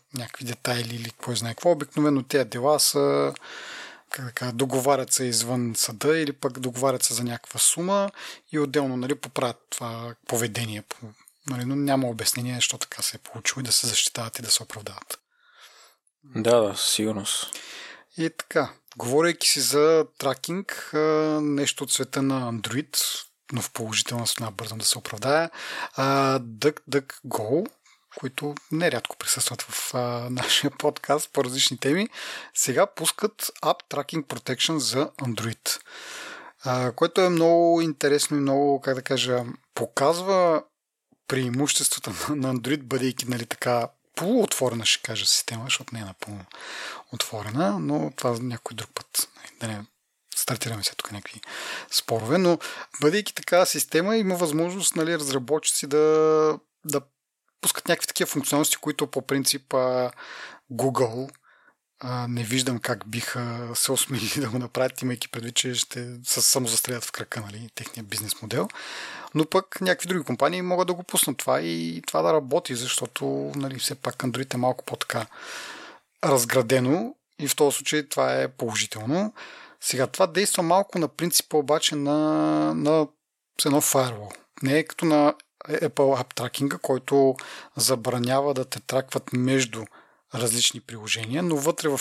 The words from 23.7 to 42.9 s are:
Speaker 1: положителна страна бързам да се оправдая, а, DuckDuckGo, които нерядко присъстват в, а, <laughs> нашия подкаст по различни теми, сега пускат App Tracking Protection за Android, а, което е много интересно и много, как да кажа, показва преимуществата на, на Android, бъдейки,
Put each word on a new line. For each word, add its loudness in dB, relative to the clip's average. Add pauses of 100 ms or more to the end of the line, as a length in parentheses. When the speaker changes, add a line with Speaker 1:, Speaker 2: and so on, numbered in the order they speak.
Speaker 1:
положителна -4
страна -2
бързам -8
да -4
се 0
оправдая, 0 (460)
а, 2
DuckDuckGo, -2 (520)
които -6 (180)
нерядко 0
присъстват -2
в, -6
а, -2
<laughs> -2
нашия 2
подкаст 0
по 2
различни 0
теми, 2 (460)
сега 4
пускат -2 (120)
App 2 (120)
Tracking -4
Protection -2
за 0
Android, -4 (840)
а, 0
което 2
е 8
много 6
интересно 2
и 2
много, 2
как 0
да -6
кажа, 0 (300)
показва 2 (680)
преимуществата 0
на, -4
на 0
Android, -2
бъдейки, -2